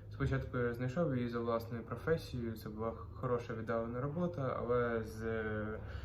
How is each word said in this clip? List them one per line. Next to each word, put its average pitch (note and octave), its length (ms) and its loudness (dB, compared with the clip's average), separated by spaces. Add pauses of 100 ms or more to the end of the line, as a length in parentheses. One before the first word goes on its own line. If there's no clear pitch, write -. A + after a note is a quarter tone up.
(120)
Спочатку C3 460 0
я A#2+ 160 2
знайшов B2+ 420 2
її A#2+ 120 2
за A#2 120 -2
власною A#2 420 0
професією, A#2+ 680 0
це G#2+ 160 -6
була A2 240 -2 (220)
хороша A#2+ 400 0
віддалена A2+ 460 0
робота, D3 580 0
але A#2 440 4
з, A2 200 -6
е, G#2+ 560 0 (260)